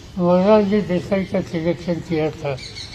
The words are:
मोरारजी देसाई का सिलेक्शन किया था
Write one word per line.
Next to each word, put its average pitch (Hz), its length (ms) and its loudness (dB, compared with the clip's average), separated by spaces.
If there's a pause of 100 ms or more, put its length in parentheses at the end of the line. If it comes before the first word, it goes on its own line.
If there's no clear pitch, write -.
(180)
मोरारजी 196 640 4
देसाई 180 440 -2
का 190 160 -2
सिलेक्शन 170 520 -2
किया 156 380 -2
था 143 260 -6 (380)